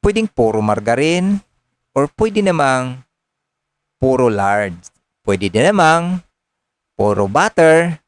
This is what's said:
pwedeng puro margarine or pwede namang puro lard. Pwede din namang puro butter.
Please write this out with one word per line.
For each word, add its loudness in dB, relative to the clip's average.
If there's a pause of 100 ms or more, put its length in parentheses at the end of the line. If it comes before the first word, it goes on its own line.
pwedeng 0
puro -2
margarine -2 (560)
or -2
pwede 0
namang -2 (960)
puro 0
lard. -2 (480)
Pwede -2
din 0
namang 0 (720)
puro 0
butter. 2 (120)